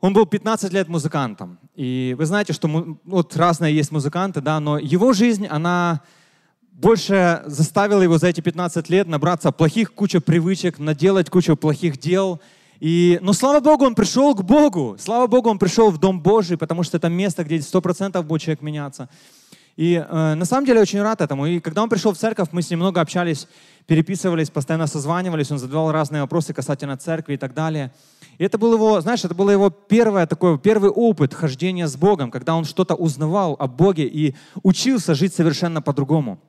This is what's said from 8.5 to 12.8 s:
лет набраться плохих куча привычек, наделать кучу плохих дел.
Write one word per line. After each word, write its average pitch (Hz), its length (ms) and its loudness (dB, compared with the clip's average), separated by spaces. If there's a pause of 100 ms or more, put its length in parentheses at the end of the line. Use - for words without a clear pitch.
лет 185 180 2
набраться 165 460 0
плохих 175 400 0
куча 190 260 0
привычек, 175 580 -2
наделать 156 520 0
кучу 165 260 2
плохих 151 420 -2
дел. 180 440 -2 (420)